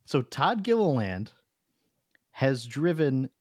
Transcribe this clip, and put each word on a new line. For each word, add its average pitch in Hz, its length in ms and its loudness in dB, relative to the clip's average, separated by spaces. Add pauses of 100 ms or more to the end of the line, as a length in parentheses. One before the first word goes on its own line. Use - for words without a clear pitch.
so 135 160 0
Todd 190 420 -2
Gilliland 127 640 0 (1000)
has 135 360 0
driven 139 640 0 (120)